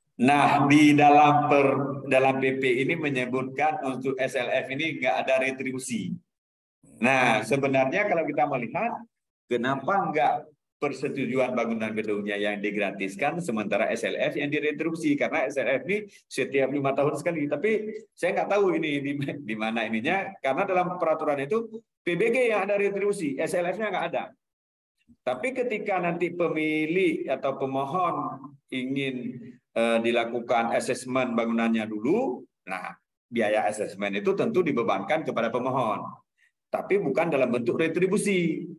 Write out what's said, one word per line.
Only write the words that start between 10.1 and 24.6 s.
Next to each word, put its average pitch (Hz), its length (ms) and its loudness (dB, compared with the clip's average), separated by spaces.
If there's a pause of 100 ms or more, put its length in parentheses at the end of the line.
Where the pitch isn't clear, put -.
nggak 147 240 2 (440)
persetujuan 131 800 -2
bangunan 113 320 -2
gedungnya 104 480 -4
yang 101 240 -2
digratiskan, 101 800 -2
sementara 104 480 0
S 110 160 -2
L - 120 -2
F 147 200 -2
yang 143 120 -4
diretribusi? 151 640 -2
Karena 131 320 0
S 139 120 -4
L 113 100 0
F 131 180 0
ini 208 200 -2 (200)
setiap 131 440 0
lima 135 240 0
tahun 143 240 2
sekali. 156 280 -2
Tapi 147 240 -2 (440)
saya 185 280 -2
nggak 170 80 -4
tahu 196 280 4
ini 147 240 -2
di, 143 160 -4
di 110 400 -6
mana 113 280 -2
ininya, 151 560 -2
karena 147 240 0
dalam 180 320 0
peraturan 151 440 0
itu 226 400 -4 (200)
P 170 160 -2
B 226 160 2
G 247 160 2
yang 196 160 0
ada 202 80 0
retribusi, 196 640 0
S 160 160 -2
L 175 160 0
F-nya 214 200 -4
nggak 170 200 -2
ada. 123 140 -4 (1000)